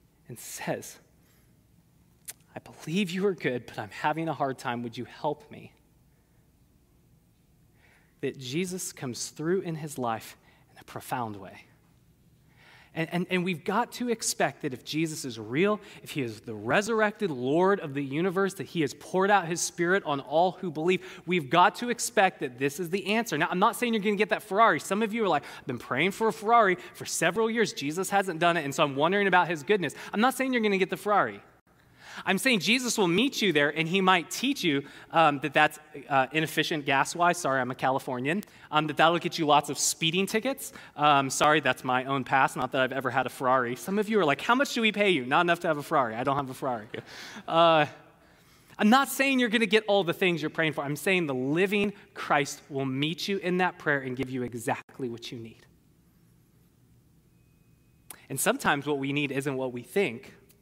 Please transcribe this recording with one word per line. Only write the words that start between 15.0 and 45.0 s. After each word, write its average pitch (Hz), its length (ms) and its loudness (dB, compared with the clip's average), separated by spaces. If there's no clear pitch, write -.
is 117 140 -8
real, 165 420 0
if - 80 -16
he 147 120 -4
is 110 180 -8
the 113 140 -12
resurrected 202 760 0
Lord 156 480 2
of 156 160 -8
the 143 80 -4
universe, 175 520 -2
that 139 120 -10
he - 140 -4
has 139 140 0
poured 190 360 0
out 190 160 4
his 165 140 -4
Spirit 180 440 0
on 143 140 -2
all 160 340 2
who - 160 -8
believe, 165 580 -2
we've 165 220 0
got 180 280 6
to 240 140 -4
expect 196 500 0
that 127 180 -6
this 143 220 -2
is 170 100 -6
the 175 240 -2
answer. 226 240 -2
Now, 170 140 4
I'm 185 80 0
not 214 160 4
saying 233 180 0
you're 214 80 -2
gonna 208 140 0
get 208 140 0
that 175 120 -2
Ferrari. 196 380 4
Some 196 200 -2
of 220 140 -2
you 233 80 -2
are 196 60 2
like, 151 160 2
"I've - 60 -14
been 123 120 -6
praying 143 320 0
for 226 160 -2
a 214 60 2
Ferrari 214 440 4
for - 120 -12
several 185 420 0
years. 220 240 0
Jesus 156 380 -6
hasn't 190 300 0
done 170 160 4
it, 156 80 0
and 139 100 -4
so 170 80 2
I'm 143 140 0
wondering 190 320 2
about 180 180 6
his 160 160 -4
goodness." 175 320 0
I'm 202 80 0
not 254 140 4
saying 262 180 -2
you're 240 100 2
gonna 202 140 2
get 185 140 0
the 185 60 -4
Ferrari. 147 440 0
I'm 190 120 2
saying 247 200 2
Jesus 233 400 0
will 202 80 4
meet 208 340 2
you 196 120 2
there, 147 180 4
and 160 160 -2
he 190 140 0
might 185 280 4
teach - 360 -4
you, 139 180 0
um, 151 260 4
that 143 140 -6
that's, 151 260 4
uh, 135 240 4
inefficient 156 520 -2
gas-wise. 165 540 2
Sorry, 135 220 0
I'm 123 100 -2
a 131 60 -6
Californian. 135 640 -2
Um, 151 160 2
that 143 80 -6
that'll 165 240 4
get 165 180 -6
you 160 80 0
lots 147 240 4
of 135 80 -6
speeding 175 480 0
tickets. 247 460 -4
Um, 139 340 4
sorry, 151 300 4
that's 131 240 0
my 127 220 0
own 135 180 -2
past. 139 320 2
Not 127 160 -4
that 135 80 0
I've 127 100 2
ever 131 200 -4
had 127 160 -2
a - 20 -6
Ferrari. 127 480 0
Some 196 240 -4
of 202 80 -4
you 220 100 2
are 185 60 4
like, 143 160 2
"How 240 160 2
much 269 180 -2
do 247 60 -2
we 220 100 2
pay 208 200 2